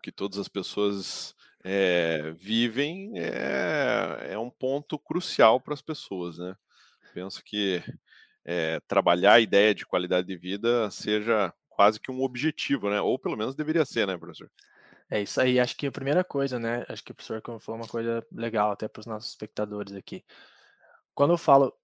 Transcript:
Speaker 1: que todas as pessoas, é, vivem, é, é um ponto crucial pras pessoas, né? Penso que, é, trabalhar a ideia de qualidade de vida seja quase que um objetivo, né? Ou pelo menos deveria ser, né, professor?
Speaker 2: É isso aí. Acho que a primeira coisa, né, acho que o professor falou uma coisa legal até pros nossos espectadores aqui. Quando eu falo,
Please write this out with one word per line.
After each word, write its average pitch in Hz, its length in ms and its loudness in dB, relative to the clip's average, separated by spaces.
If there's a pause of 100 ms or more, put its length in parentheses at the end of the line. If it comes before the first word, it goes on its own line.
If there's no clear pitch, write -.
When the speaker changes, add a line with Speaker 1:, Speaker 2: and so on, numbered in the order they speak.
Speaker 1:
que - 80 -12
todas 98 280 -6
as 98 100 -6
pessoas, 101 880 -4 (260)
é, 87 760 2
vivem, 120 800 -2
é, 110 1120 -2
é 98 100 -6
um 120 100 -6
ponto 139 480 -4
crucial 127 640 4
pras 143 220 -8
pessoas, 87 560 -8
né? 90 180 -8 (580)
Penso 92 300 -10
que, 95 400 0 (600)
é, 80 420 -2
trabalhar 92 460 6
a 117 80 10
ideia 101 340 6
de - 100 -12
qualidade 90 400 0
de 92 120 -8
vida 104 520 0
seja 107 640 0 (140)
quase 107 320 4
que - 100 -12
um 131 120 -6
objetivo, 131 680 -2
né? 104 120 2
Ou 110 180 2
pelo 165 160 -4
menos 117 200 -4
deveria 151 280 0
ser, 107 240 0
né, 90 100 -2
professor? 82 320 -14 (600)
Speaker 2:
É 107 120 -2
isso 104 200 -2
aí. 127 180 4
Acho 123 160 0
que 143 120 -4
a 131 40 -2
primeira 151 320 0
coisa, 139 340 -4
né, 117 300 -4
acho 113 160 -12
que - 80 -18
o - 40 -12
professor 110 260 -8 (180)
falou 113 220 -8
uma 113 80 -12
coisa 117 420 -4
legal 110 400 0
até 104 160 -6
pros 107 180 -12
nossos 110 260 -10
espectadores 104 600 -6
aqui. 98 300 -12 (920)
Quando 147 180 4
eu 170 40 4
falo, 139 340 6 (120)